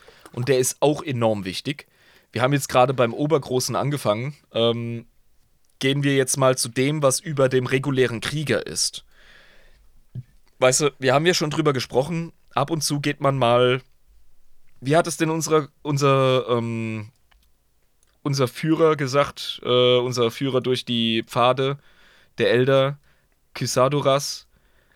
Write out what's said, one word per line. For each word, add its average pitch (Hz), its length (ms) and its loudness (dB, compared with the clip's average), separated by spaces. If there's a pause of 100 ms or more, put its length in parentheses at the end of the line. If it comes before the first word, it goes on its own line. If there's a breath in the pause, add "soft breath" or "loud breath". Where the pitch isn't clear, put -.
(320 loud breath)
Und 123 160 -4
der 131 100 2
ist 127 220 0
auch 147 220 0
enorm 113 420 -2
wichtig. 110 420 -8 (460 soft breath)
Wir 110 100 -2
haben 135 100 2
jetzt 135 160 -2
gerade 131 260 4
beim 123 200 2
Obergroßen 131 600 -2
angefangen. 127 580 -2 (180)
Ähm, 117 540 -2 (760)
gehen 139 220 0
wir 143 140 0
jetzt 131 200 0
mal 131 200 4
zu - 120 -4
dem, 143 340 -2
was 135 180 2
über 139 280 0
dem 127 180 0
regulären 127 540 0
Krieger 131 460 -4
ist. - 380 -6 (1600 soft breath)
Weißt 127 220 4
du, 143 160 2
wir 131 160 2
haben 156 120 2
ja 180 80 4
schon 156 160 -2
drüber 151 220 0
gesprochen. 151 600 -2 (220)
Ab 139 160 -2
und 160 120 -4
zu 147 180 -2
geht 143 200 -4
man 139 160 0
mal, 123 440 2 (1000)
wie 139 160 0
hat 170 100 4
es 165 100 -6
denn 160 140 0
unsere, 156 380 0 (140)
unser, 135 640 2
ähm, 113 640 -4 (1160)
unser 139 200 0
Führer 160 480 2
gesagt, 139 680 -2
äh, 123 340 4
unser 120 320 0
Führer 131 300 -2
durch 123 240 -2
die 113 400 -2
Pfade, 131 540 0 (600 soft breath)
der 107 120 2
Elder, 135 480 2 (560)
Kysaduras, 135 920 0 (500)